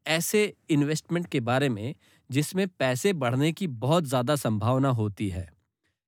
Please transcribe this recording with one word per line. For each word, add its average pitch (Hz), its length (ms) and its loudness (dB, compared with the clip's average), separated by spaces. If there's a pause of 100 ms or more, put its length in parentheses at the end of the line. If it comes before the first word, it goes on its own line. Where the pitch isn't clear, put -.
ऐसे 170 460 2 (160)
इन्वेस्टमेंट 156 580 0
के 147 120 -2
बारे 127 300 2
में 113 260 -6 (360)
जिसमें 165 360 0
पैसे 131 460 0
बढ़ने 135 380 0
की 180 160 -4
बहुत 135 360 0
ज़्यादा 131 320 0
संभावना 127 540 0
होती 107 400 -2
है, 87 200 -8 (580)